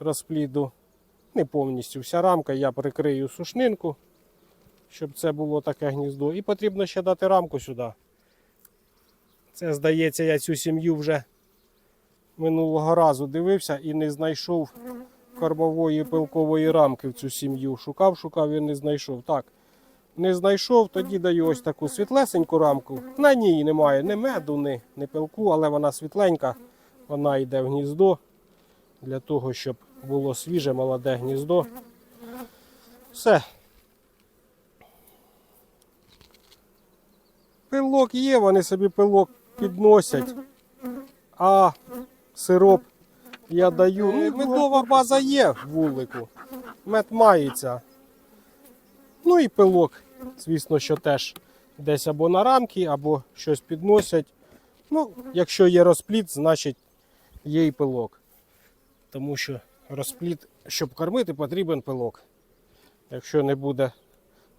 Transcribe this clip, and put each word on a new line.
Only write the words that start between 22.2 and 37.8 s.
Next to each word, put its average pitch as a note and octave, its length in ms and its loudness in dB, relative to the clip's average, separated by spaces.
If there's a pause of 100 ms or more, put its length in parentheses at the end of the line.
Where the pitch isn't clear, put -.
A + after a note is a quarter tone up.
рамку. C#3 420 0 (180)
На C#4+ 160 6
ній F3+ 300 2
немає D3+ 380 2
ні G3+ 140 -4
меду, G3 400 -4
ні, C#3 240 -4 (160)
ні C#3 100 -10
пилку, D#3 420 -4
але D#3+ 200 2
вона D3 240 0
світленька. D#3+ 640 -2 (540)
Вона C#3+ 280 -2
йде C3 260 -2
в C3 40 -4
гніздо D3 520 0 (840)
для C3 180 -10
того, C3 320 -4
щоб B2 240 -8 (320)
було C#3 260 -2
свіже, D3+ 380 -4
молоде C3 440 -2
гніздо. C#3 500 -2 (1500)
Все. F#3+ 300 2 (4000)
Пилок C4+ 460 0